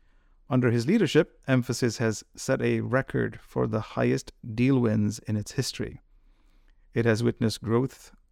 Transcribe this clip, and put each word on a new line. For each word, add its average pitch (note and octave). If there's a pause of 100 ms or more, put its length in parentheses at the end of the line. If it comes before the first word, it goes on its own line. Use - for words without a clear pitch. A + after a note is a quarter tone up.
(500)
Under B2+
his A#2
leadership, F3
Mphasis B2
has A2 (100)
set C3
a A#2
record A2+
for B2+
the G#2+
highest B2 (200)
deal B2
wins G#2+
in G#2+
its G#2
history. - (920)
It A#2
has A2+
witnessed A#2
growth B2 (220)